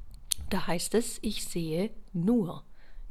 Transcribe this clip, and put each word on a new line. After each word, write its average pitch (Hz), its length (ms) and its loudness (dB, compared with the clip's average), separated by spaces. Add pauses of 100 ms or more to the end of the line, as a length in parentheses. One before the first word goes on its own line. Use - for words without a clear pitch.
(520)
Da 190 160 4
heißt 175 260 2
es, 233 300 2
„Ich 208 200 -2
sehe 170 460 0 (240)
nur 190 500 4 (480)